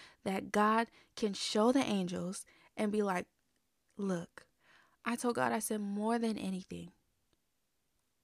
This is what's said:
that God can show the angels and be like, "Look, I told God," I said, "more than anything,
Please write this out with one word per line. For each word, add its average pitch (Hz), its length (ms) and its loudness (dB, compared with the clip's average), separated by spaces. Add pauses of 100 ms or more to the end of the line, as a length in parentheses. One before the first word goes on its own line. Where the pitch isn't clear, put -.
(240)
that 196 260 -4
God 220 380 4 (300)
can 208 160 -2
show 220 400 4
the 277 100 4
angels 180 600 -2 (320)
and 214 120 0
be 208 140 2
like, 185 240 -2 (720)
"Look, 185 480 -4 (580)
I 233 140 -2
told 240 180 0
God," 247 160 2
I 226 80 2
said, 214 220 -2
"more 208 360 0
than 226 200 0
anything, 180 560 -8 (1300)